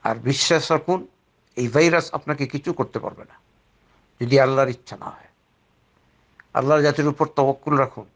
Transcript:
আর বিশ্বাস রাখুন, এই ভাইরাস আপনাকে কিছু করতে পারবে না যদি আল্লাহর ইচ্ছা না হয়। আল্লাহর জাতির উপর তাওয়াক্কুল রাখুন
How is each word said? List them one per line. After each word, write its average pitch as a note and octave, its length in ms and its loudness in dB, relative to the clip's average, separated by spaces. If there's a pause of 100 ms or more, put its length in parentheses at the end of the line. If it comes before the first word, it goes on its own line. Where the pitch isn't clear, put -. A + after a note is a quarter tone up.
আর A2+ 120 -2
বিশ্বাস C#3 560 0
রাখুন, F3 340 -2 (500)
এই B2 120 -2
ভাইরাস E3 460 2
আপনাকে C#3 320 -4
কিছু C#3+ 260 -6
করতে A#2+ 260 -4
পারবে - 260 -12
না - 100 -20 (840)
যদি B2+ 200 4
আল্লাহর C3 280 2
ইচ্ছা - 280 -12
না - 100 -16
হয়। - 220 -18 (1300)
আল্লাহর C#3+ 280 2
জাতির D3 260 2
উপর C#3+ 180 0
তাওয়াক্কুল C#3 520 0
রাখুন B2 260 -2 (120)